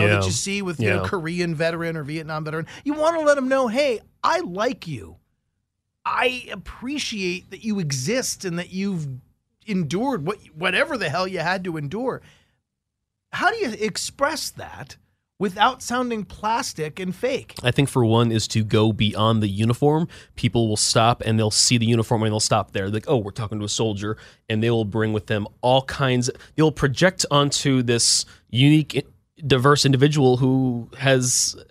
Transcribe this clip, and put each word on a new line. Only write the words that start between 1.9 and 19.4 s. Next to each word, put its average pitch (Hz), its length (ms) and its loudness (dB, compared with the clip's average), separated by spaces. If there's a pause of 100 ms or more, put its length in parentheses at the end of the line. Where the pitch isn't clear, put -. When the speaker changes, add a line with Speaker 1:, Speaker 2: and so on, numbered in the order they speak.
Speaker 1:
or 151 60 -8
Vietnam 156 420 -8
veteran, 156 200 -6 (200)
you 294 80 -2
wanna 311 280 2
let 294 160 4
'em 262 120 -2
know, 269 180 2
"Hey, 247 320 0 (240)
I 339 160 2
like 214 480 -4
you. 101 300 -12 (880)
I 247 460 -2
appreciate 202 1000 -8
that 190 120 -16
you 208 160 -2
exist 151 680 -4
and 170 140 -4
that 175 120 -10
you've 185 360 -4 (580)
endured 185 600 -2
what, 208 120 -4 (160)
whatever 190 440 0
the 180 120 -4
hell 180 180 -2
you 185 120 -6
had 180 240 -2
to 170 140 -6
endure." 175 440 -6 (1120)
How 349 180 0
do 453 80 0
you 370 120 -4 (100)
express 277 720 -4
that - 460 -16 (420)
without 208 420 0
sounding 240 420 -4
plastic 208 760 -6
and 185 160 -6
fake? 240 480 -6
Speaker 2:
I 123 80 2
think 139 180 2
for 123 160 2
one 113 260 4
is 110 180 0
to 113 140 0
go 110 300 2
beyond 107 480 2